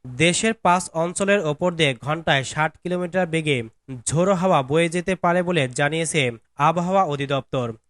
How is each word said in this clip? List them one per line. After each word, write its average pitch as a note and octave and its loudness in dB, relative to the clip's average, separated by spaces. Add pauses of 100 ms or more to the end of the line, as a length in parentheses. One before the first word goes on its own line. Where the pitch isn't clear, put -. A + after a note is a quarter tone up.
(160)
দেশের F3 2
পাঁচ F3+ 2
অঞ্চলের F3+ 0
ওপর E3+ 0
দিয়ে D3+ 0
ঘন্টায় D3+ 0
ষাট D#3 -2
কিলোমিটার F3+ -2
বেগে D3+ -2 (440)
ঝোড়ো F3+ 2
হাওয়া E3+ 2
বয়ে D#3+ 2
যেতে F3 -2
পারে F3 0
বলে E3+ 0
জানিয়েছে D3 0 (260)
আবহাওয়া F3 2
অধিদপ্তর। C#3 -4 (180)